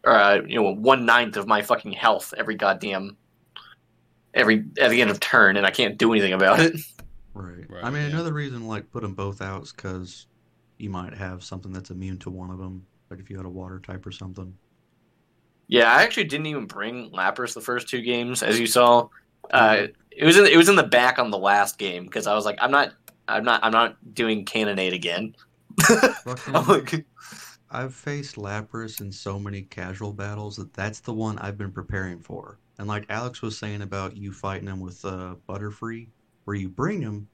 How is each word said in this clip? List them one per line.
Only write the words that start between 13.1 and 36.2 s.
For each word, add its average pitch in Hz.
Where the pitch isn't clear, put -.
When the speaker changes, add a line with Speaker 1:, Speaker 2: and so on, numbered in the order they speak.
Speaker 2:
if 95
you 98
had 92
a 90
water 92
type 95
or 90
something. 92
Speaker 1:
Yeah, 117
I 147
actually 226
didn't 147
even 139
bring 113
Lapras 101
the 117
first 123
two 123
games, 120
as 113
you 113
saw. 120
Uh, 131
Speaker 2:
Mm-hmm. 101
Speaker 1:
it -
was 165
in, 202
it 165
was 170
in 196
the 156
back 123
on 117
the 101
last 98
game, 90
'cause 107
I 104
was 107
like, 104
"I'm 123
not, 143
I'm 107
not, 117
I'm 110
not 113
doing 110
Cannonade 98
again." 90
<laughs> -
Speaker 2:
Fucking 143
Speaker 1:
I'm 160
like, 160
Speaker 2:
I've 127
faced 143
Lapras 107
in 101
so 98
many 101
casual 98
battles 104
that 87
that's 107
the 120
one 110
I've 101
been 98
preparing 92
for. 90
And 101
like 104
Alex 120
was 107
saying 104
about 98
you 98
fighting 98
him 95
with, 90
uh, 92
Butterfree, 113